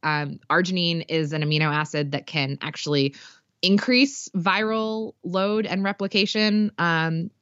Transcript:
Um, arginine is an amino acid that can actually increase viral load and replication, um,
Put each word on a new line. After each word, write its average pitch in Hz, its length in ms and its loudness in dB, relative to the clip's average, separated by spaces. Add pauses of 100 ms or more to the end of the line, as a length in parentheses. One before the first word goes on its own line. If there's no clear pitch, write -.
Um, 147 460 -2
arginine 170 580 2
is 156 240 0
an 156 100 -2
amino 151 320 2
acid 151 380 -2
that - 160 -6
can 139 340 -2
actually 147 540 0 (480)
increase 247 720 2
viral 220 880 -2
load 202 420 0
and 190 180 -2
replication, 208 920 0
um, 165 540 0 (100)